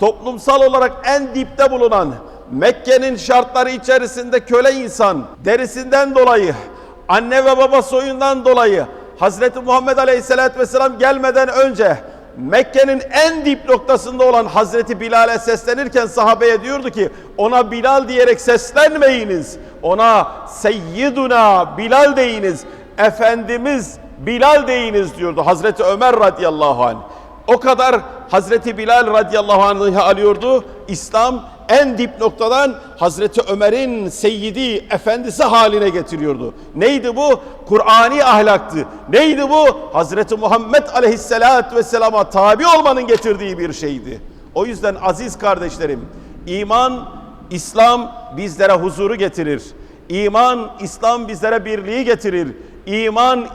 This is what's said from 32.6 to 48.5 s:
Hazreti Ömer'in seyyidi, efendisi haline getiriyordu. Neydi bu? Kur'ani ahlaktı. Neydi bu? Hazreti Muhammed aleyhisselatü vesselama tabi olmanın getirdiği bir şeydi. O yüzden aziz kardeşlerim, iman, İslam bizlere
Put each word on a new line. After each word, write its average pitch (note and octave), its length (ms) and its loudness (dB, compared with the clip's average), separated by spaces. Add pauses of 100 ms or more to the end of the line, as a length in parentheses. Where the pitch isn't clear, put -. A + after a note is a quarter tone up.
Hazreti F#3+ 520 -2
Ömer'in G#3+ 600 -2
seyyidi, A3 840 -4
efendisi A3+ 540 -2
haline G#3+ 440 2
getiriyordu. D3+ 680 -6 (200)
Neydi A#3 420 0
bu? C#4+ 240 2 (280)
Kur'ani A#3 560 4
ahlaktı. G#3+ 540 2 (300)
Neydi C#4 420 2
bu? D4+ 160 4 (260)
Hazreti F3+ 440 -2
Muhammed A3 580 0
aleyhisselatü A#3 840 0
vesselama A3 480 0
tabi G#3 420 2
olmanın C#4+ 400 2
getirdiği G3+ 520 -2
bir E3+ 140 -6
şeydi. B2+ 480 -10 (340)
O G3 120 -2
yüzden G3 360 -4
aziz F#3+ 360 -4
kardeşlerim, E3 720 -4 (380)
iman, A3 640 -2 (420)
İslam A#3 640 2 (240)
bizlere G3 360 0